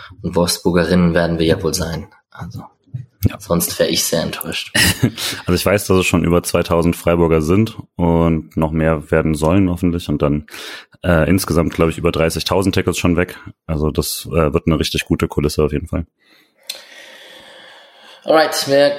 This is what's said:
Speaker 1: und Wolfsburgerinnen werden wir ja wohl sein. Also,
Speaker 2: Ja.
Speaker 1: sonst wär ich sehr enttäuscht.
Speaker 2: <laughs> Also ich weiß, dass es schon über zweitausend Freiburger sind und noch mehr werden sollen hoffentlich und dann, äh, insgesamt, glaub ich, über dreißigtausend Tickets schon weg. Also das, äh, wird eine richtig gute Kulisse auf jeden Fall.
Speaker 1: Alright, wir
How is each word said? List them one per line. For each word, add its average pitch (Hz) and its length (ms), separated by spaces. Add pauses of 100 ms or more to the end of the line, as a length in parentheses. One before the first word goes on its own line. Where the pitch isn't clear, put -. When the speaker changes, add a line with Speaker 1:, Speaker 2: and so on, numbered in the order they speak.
(240)
Speaker 1:
und 87 120
Wolfsburgerinnen 87 800
werden 85 240
wir 80 80
ja 80 160
wohl 78 140
sein. 82 320 (240)
Also, - 320 (680)
Speaker 2:
Ja. - 100
Speaker 1:
sonst - 380
wär 85 120
ich - 140
sehr 80 200
enttäuscht. - 500 (280)
Speaker 2:
<laughs> - 440
Also 90 80
ich 87 120
weiß, 98 200
dass 95 120
es 85 100
schon 85 160
über 85 180
zweitausend 85 540
Freiburger 82 480
sind 101 320 (200)
und 82 600
noch 78 140
mehr 80 400
werden 80 240
sollen 90 340
hoffentlich 87 400
und 73 140
dann, 73 240 (560)
äh, 80 260
insgesamt, 82 460
glaub 82 140
ich, 80 100
über 82 120
dreißigtausend 85 640
Tickets 90 240
schon 90 180
weg. 87 220 (300)
Also 78 240
das, - 400
äh, 78 220
wird 82 120
eine 78 140
richtig - 260
gute 82 220
Kulisse 73 360
auf 71 80
jeden 76 160
Fall. 82 200 (2250)
Speaker 1:
Alright, 151 440
wir 143 320